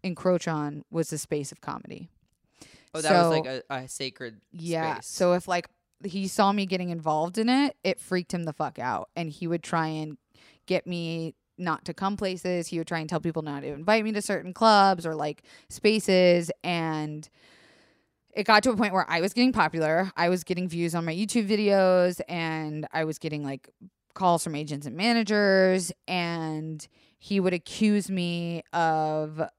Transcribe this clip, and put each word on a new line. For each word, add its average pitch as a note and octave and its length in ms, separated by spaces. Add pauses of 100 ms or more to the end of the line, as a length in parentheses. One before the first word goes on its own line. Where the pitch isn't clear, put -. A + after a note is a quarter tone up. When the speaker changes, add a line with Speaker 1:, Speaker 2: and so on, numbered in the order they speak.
Speaker 1:
encroach F3+ 440
on D3 440
was E3 180
the D#3 80
space D3 340
of - 100
comedy. - 480 (840)
Speaker 2:
Oh, D#3+ 80
that D#3 100
was, F3 100
Speaker 1:
So E3+ 80
Speaker 2:
like, D#3+ 160
a, B2+ 240
a C3 180
sacred B2 540 (100)
Speaker 1:
Yeah. D#3+ 440
Speaker 2:
space. - 120
Speaker 1:
So F3+ 260
if, F3 140
like, F3 220 (340)
he F#3+ 240
saw G3 240
me G3+ 140
getting F3+ 240
involved E3 480
in A3 100
it, C4 380
it F#3 160
freaked F3+ 320
him E3+ 100
the D#3+ 100
fuck - 260
out. A#2+ 360
And E3+ 140
he E3 180
would E3 160
try D#3+ 240
and D#3 300 (480)
get - 200
me E3 500 (220)
not F3 280
to E3+ 80
come G3 240
places. F3+ 500
He E3+ 120
would D#3+ 80
try E3+ 120
and D#3 80
tell D#3+ 140
people D#3+ 220
not C#3+ 180
to C3+ 100
invite G3 320
me A3 100
to G3+ 80
certain F3+ 320
clubs G3 520
or, D#3+ 100
like, D3+ 280 (260)
spaces. F3+ 840 (140)
And D#3 640 (1040)
it G3+ 100
got G#3+ 200
to B3+ 80
a A3 40
point G#3 180
where F#3 160
I E3 120
was F#3+ 120
getting B3+ 200
popular. E3 640
I F3 120
was F3+ 140
getting F3+ 240
views E3+ 280
on E3 100
my D#3+ 80
YouTube G#3 340
videos, F#3+ 800
and D#3+ 640
I D#3+ 140
was D#3 140
getting, D3+ 240
like, C3+ 260 (460)
calls F3 280
from D#3+ 120
agents D3 300
and C3+ 120
managers. F#3+ 960 (160)
And D#3+ 760 (340)
he G3+ 200
would F3+ 140
accuse G#3 560
me E3+ 540 (100)
of D#3 680 (180)